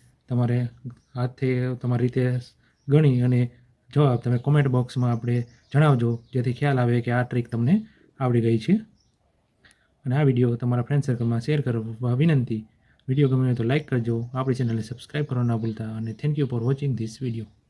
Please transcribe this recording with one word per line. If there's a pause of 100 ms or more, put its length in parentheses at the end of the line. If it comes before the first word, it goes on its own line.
(300)
તમારે (480)
હાથે
તમારી
રીતે (480)
ગણી
અને (420)
જવાબ
તમે
કોમેન્ટ
બોક્સમાં
આપણે (320)
જણાવજો, (100)
જેથી
ખ્યાલ
આવે
કે
આ
ટ્રીક
તમને (320)
આવડી
ગઈ
છે. (1300)
અને
આ
વીડિયો
તમારા
ફ્રેન્ડ
સર્કલમાં
શેર
કરવા
વિનંતી. (400)
વીડિયો
ગમ્યો
હોય
તો
લાઈક
કરજો,
આપણી
ચેનલને
સબસ્ક્રાઇબ
કરવા
ના
ભૂલતા,
અને
thank
you
for
watching
this
video.